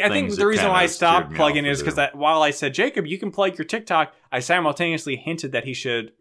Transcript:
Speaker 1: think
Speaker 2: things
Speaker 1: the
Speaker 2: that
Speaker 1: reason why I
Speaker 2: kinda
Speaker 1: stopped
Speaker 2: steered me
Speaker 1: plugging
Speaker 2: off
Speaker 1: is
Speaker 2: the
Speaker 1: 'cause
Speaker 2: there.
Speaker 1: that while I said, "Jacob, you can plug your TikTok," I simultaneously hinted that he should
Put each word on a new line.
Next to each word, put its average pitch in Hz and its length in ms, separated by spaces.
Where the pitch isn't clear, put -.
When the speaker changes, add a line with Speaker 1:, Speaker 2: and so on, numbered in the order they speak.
Speaker 1:
think - 20
Speaker 2:
things 202 100
Speaker 1:
the 196 60
Speaker 2:
that 202 40
Speaker 1:
reason 208 220
why 185 60
I 185 60
Speaker 2:
kinda 175 120
Speaker 1:
stopped 170 280
Speaker 2:
steered 147 120
me 156 40
Speaker 1:
plugging 151 280
Speaker 2:
off 143 80
Speaker 1:
is 135 60
Speaker 2:
the 143 80
Speaker 1:
'cause 151 80
Speaker 2:
there. 143 140
Speaker 1:
that - 100
while 156 240
I 147 80
said, 143 240
"Jacob, 202 320
you 180 120
can 202 120
plug 190 260
your - 80
TikTok," 196 480
I 127 100
simultaneously 160 760
hinted 160 360
that 117 120
he 135 80
should 117 480